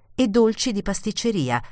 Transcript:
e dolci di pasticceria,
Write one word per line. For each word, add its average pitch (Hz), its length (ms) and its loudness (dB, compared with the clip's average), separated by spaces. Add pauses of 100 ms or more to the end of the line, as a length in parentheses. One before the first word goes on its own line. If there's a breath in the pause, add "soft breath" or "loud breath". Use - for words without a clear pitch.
(160 soft breath)
e 254 100 2
dolci 226 460 2
di 196 100 -4
pasticceria, 196 880 -2